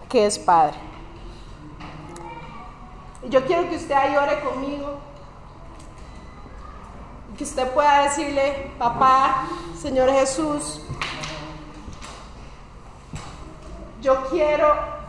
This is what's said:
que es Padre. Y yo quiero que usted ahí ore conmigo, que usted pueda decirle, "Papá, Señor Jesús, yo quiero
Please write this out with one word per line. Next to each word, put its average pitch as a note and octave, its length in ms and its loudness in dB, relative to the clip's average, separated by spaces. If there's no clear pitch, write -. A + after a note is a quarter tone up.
que G#3+ 200 6
es G#3 100 0
Padre. D#3+ 400 6
Y B3+ 60 -8
yo C4 160 6
quiero F4 220 2
que E4+ 100 -4
usted - 180 0
ahí C#4+ 200 4
ore D4 260 4
conmigo, C#4+ 580 -4
que D4 80 -8
usted B3+ 280 -2
pueda C#4+ 320 8
decirle, C#4+ 760 0
"Papá, C4 720 4
Señor C4 300 4
Jesús, D4 720 2
yo C4 300 4
quiero D4+ 420 4